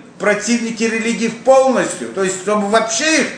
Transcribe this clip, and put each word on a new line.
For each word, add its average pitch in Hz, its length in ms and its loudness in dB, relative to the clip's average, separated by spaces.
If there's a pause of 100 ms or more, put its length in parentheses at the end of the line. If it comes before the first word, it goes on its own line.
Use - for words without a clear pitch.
(200)
противники 220 640 0
религии 220 460 -2
полностью. 247 800 2
То 196 140 -4
есть, 180 180 -4
чтобы 208 260 -2
вообще 247 540 0
их, 196 60 -2 (100)